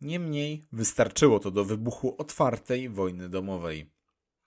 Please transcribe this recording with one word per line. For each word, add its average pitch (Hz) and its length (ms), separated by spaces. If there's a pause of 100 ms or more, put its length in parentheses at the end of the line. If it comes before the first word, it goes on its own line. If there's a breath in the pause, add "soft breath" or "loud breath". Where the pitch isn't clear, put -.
Niemniej 151 680
wystarczyło 113 680
to 98 120
do 101 140
wybuchu 110 520
otwartej 127 720
wojny 92 400
domowej. 90 640 (540)